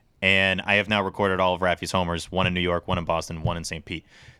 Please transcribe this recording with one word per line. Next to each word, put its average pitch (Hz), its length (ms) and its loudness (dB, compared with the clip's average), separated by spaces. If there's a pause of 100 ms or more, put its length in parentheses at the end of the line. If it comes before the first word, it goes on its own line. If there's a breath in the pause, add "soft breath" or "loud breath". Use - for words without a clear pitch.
(240)
And 95 420 4
I 101 100 2
have 101 140 2
now 104 140 2
recorded 95 380 0
all 92 120 4
of 87 80 -4
Rafi's 87 300 0
homers, 85 400 -2
one 92 160 0
in 90 80 0
New 90 60 0
York, 87 260 0
one 90 100 -2
in 85 60 -4
Boston, 82 400 -4
one 85 140 -2
in 82 80 -10
Saint 82 200 -10
Pete. 85 200 -10 (340 soft breath)